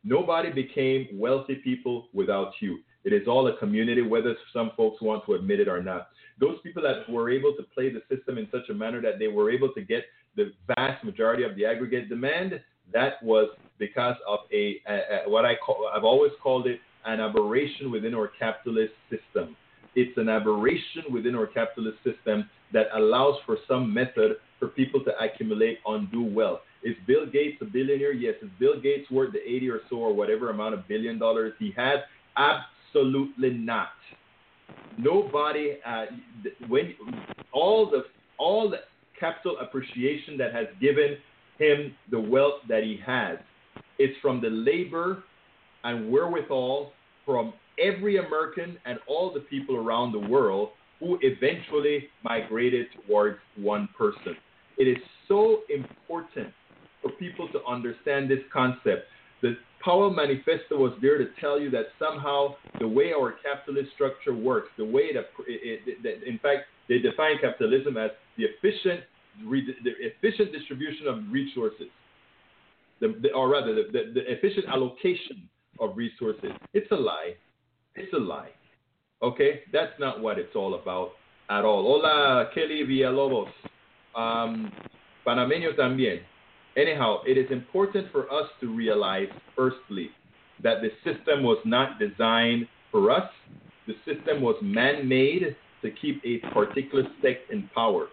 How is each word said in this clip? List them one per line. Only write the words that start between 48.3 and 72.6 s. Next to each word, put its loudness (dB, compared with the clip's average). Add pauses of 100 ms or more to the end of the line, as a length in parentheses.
and -6
all -2
the -6
people -4
around -2
the -4
world 2 (300)
who -2
eventually 0 (140)
migrated 0 (200)
towards 4 (180)
one -2
person. -2 (400)
It 4
is 2 (300)
so 6
important -8 (540)
for -2
people -10
to -4
understand -2
this 2 (120)
concept. 0 (360)
The 0 (280)
Powell 4
Manifesto 0
was 4 (100)
there 6
to 0 (140)
tell 0
you -4
that -2 (120)
somehow -2 (260)
the 0
way 2
our 0 (100)
capitalist -6
structure -2
works, 0 (100)
the -4
way 2
that, -4 (200)
it, -8
it, -10
that, -6
in -6
fact, 2 (280)
they 4
define 2
capitalism 0
as -2 (280)
the -2
efficient, -2 (440)
re-, -2
the -2
efficient -2
distribution -10
of -2 (120)
resources, -4 (1120)